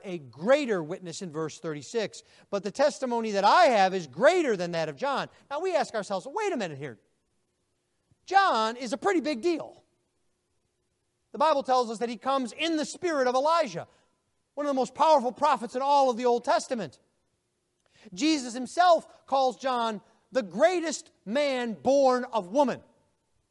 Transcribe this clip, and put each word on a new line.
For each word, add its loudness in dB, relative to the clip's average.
a -8
greater 0
witness -10
in -10
verse -6
thirty-six. -8
"But -6
the -8
testimony -2
that 2
I 6
have 4
is -6
greater 2
than -4
that -2
of -10
John." -4
Now -6
we -2
ask -2
ourselves, -6
"Wait -4
a -2
minute -6
here. -12
John 2
is -6
a -2
pretty 0
big -2
deal." -4
The -8
Bible 2
tells 0
us -8
that -4
he -8
comes -2
in -2
the -2
spirit -2
of 2
Elijah, 0
one -6
of -2
the -2
most -4
powerful 4
prophets -2
in -4
all 4
of 0
the -4
Old 2
Testament. -2
Jesus -2
himself 4
calls 0
John -2
the 0
greatest 0
man -2
born 2
of -4
woman 0